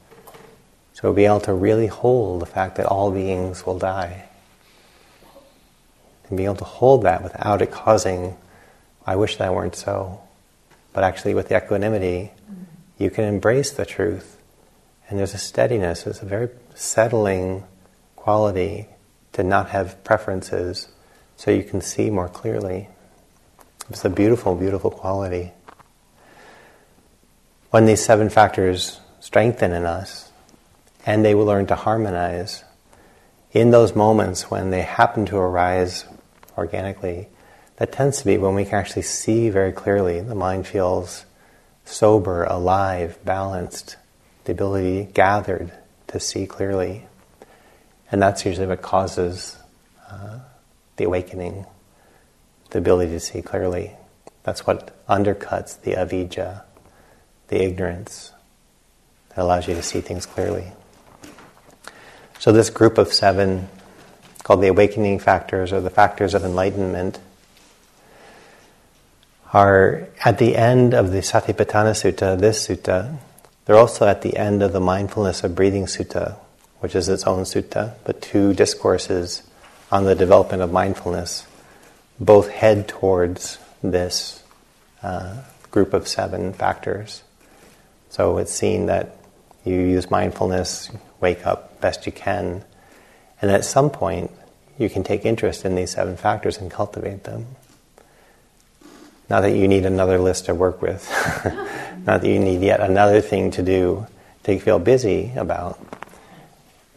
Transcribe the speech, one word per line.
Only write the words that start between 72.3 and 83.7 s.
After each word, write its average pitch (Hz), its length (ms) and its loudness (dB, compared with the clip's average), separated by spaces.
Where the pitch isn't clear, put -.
this 107 280 2
sutta. 95 500 -4
They're 107 120 8
also 117 300 6
at 98 140 2
the - 160 -4
end 101 240 2
of 98 100 2
the 95 80 0
mindfulness 95 640 -2
of 92 120 -2
breathing 95 300 2
sutta, 92 500 -6
which - 160 -6
is 92 140 0
its 95 160 -2
own 95 180 0
sutta, 104 600 -6
but - 180 -6
two 101 320 2
discourses 92 920 0
on 98 140 2
the 95 100 4
development 95 460 4
of 87 100 -2
mindfulness, 90 760 -4
both 104 300 6
head 104 380 2
towards 90 720 -2